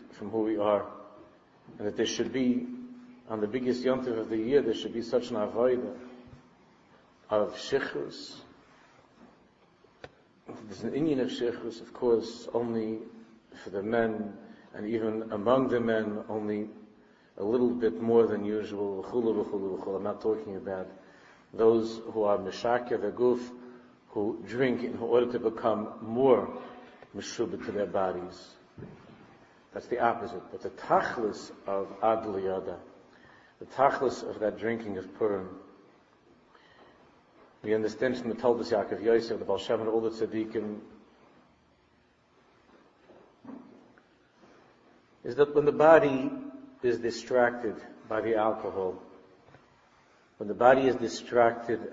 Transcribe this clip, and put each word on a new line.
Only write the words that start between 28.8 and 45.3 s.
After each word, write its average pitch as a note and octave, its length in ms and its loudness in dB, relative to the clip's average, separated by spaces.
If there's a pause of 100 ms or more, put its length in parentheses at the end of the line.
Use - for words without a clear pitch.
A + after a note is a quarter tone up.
That's G2 120 -10
the A#2+ 140 -2
opposite. G2+ 400 0 (100)
But - 120 -12
the G2 80 -8
tachlis - 800 0 (160)
of G2 220 -2 (140)
Ad A2 240 2
L'Yoda, F#2 500 -4 (800)
the - 80 -14
tachlis C3 640 2
of G2+ 120 -8
that G#2 180 0
drinking A2 380 -4
of - 220 -10
Purim, G2 300 0 (2250)
we G#2+ 120 0
understand A2 420 0
from A#2 140 -6
the G#2+ 60 -4
Toldos A2+ 340 2
Yaakov G2 320 0
Yosef, A2+ 360 2
the F#2 60 -10
Baal G2 140 0
Shem, A2 220 -2
and A2 80 -4
all A2+ 120 2
the A2+ 100 0
tzaddikim, G#2+ 680 -4 (4000)
is B2 100 -6